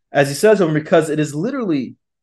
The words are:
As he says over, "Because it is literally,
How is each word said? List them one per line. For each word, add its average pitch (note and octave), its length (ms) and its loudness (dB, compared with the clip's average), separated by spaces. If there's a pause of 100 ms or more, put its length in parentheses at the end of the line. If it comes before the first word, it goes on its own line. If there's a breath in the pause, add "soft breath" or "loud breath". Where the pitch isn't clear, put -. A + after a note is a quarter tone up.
(140)
As C#3+ 160 2
he C#3+ 40 -6
says G#3 280 4
over, D#3+ 120 0
"Because D#3 360 0
it D3+ 100 -2
is C#3+ 160 -4
literally, F3+ 600 -4 (280)